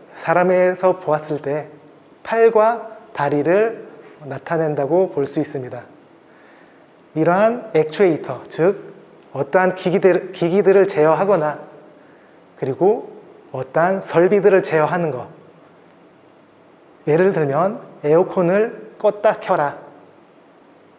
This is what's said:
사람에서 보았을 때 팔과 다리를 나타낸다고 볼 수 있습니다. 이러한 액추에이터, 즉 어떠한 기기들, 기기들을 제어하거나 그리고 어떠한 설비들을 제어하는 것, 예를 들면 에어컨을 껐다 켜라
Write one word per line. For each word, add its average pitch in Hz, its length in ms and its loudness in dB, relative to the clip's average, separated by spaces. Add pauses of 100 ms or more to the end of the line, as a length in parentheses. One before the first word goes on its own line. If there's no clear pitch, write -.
(160)
사람에서 180 840 2
보았을 151 420 -4
때 147 260 -6 (560)
팔과 226 760 2 (160)
다리를 151 720 0 (380)
나타낸다고 156 840 -2
볼 143 140 -2
수 135 140 -6
있습니다. 127 420 -8 (1300)
이러한 190 600 0
액추에이터, 156 760 0
즉 175 420 -2 (420)
어떠한 185 420 0
기기들, 180 560 0
기기들을 185 560 2
제어하거나 156 720 0 (1000)
그리고 165 540 -2 (400)
어떠한 165 500 -2
설비들을 185 600 4
제어하는 160 500 0
것, 123 160 -10 (1800)
예를 180 260 2
들면 165 480 -2 (220)
에어컨을 180 960 0
껐다 208 400 0
켜라 151 380 -2 (1200)